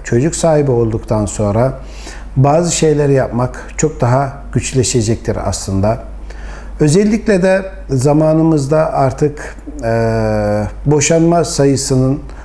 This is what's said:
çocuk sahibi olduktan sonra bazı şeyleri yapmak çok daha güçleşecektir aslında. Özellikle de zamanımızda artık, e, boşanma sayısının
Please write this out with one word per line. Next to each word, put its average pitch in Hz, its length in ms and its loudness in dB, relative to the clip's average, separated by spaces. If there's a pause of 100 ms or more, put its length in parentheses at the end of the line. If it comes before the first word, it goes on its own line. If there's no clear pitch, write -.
çocuk 127 320 0
sahibi 151 360 2
olduktan 110 540 0
sonra 107 480 0 (600)
bazı 151 400 4
şeyleri 147 380 2
yapmak 123 540 -2 (100)
çok - 240 0
daha 127 320 2 (200)
güçleşecektir 113 840 0 (120)
aslında. 98 500 -2 (800)
Özellikle 202 640 2
de 190 180 2 (280)
zamanımızda 156 1040 2
artık, 143 600 -2 (280)
e, 110 800 0 (220)
boşanma 165 600 4
sayısının 135 720 2 (240)